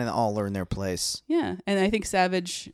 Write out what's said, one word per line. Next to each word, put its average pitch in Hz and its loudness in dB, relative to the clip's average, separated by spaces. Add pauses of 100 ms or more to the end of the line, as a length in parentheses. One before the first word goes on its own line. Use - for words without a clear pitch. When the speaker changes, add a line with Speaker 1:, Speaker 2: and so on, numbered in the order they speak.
Speaker 1:
kind 117 0
of 90 -2
all 110 2
learn 101 0
their 95 -2
place. 92 -4
Speaker 2:
Yeah, 269 0 (100)
and 196 2
I 196 4
think 214 0
Savage, 185 0